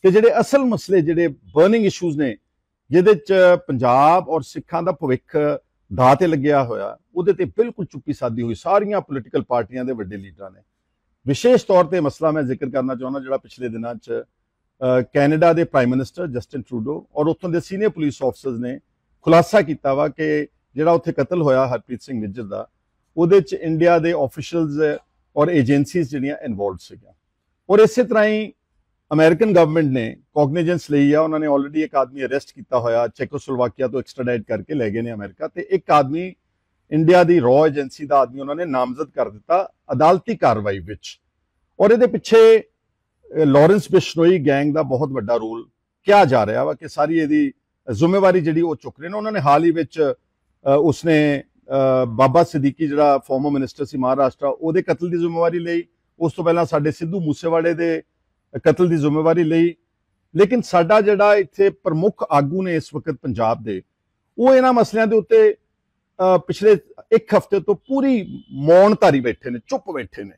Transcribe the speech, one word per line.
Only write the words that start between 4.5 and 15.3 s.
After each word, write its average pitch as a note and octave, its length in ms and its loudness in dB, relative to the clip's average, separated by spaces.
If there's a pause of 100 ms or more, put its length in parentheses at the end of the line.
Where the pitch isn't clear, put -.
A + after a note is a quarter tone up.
ਦਾ F#3 80 -2
ਭਵਿੱਖ C#3 460 -6 (580)
ਦਾਅ B2+ 200 4
ਤੇ F3+ 120 0
ਲੱਗਿਆ C#3+ 360 0
ਹੋਇਆ, G#2+ 340 -8 (180)
ਉਹਦੇ F3+ 180 -2
ਤੇ F3+ 120 -4
ਬਿਲਕੁਲ A3+ 400 -6
ਚੁੱਪੀ C#3+ 280 -12
ਸਾਧੀ A#2+ 280 -6
ਹੋਈ A#2 140 -6
ਸਾਰੀਆਂ G3+ 460 -2
ਪੋਲੀਟੀਕਲ C3+ 400 -8
ਪਾਰਟੀਆਂ B2 440 -6
ਦੇ C3 80 -6
ਵੱਡੇ G#2 240 -10
ਲੀਡਰਾਂ F#2+ 340 -20
ਨੇ। G2 100 -20 (680)
ਵਿਸ਼ੇਸ਼ A#3 380 2
ਤੌਰ F3+ 200 4
ਤੇ F3 140 -4
ਮਸਲਾ D#3 320 -2
ਮੈਂ D#3 120 -4
ਜ਼ਿਕਰ C3 260 -6
ਕਰਨਾ C3 260 -4
ਚਾਹੁੰਦਾ, C3 240 -10
ਜਿਹੜਾ C3 180 -6
ਪਿਛਲੇ B2 320 -12
ਦਿਨਾਂ A2+ 260 -10
ਚ, A2+ 160 -16
ਅ, - 920 -6
ਕੈਨੇਡਾ D#3 520 2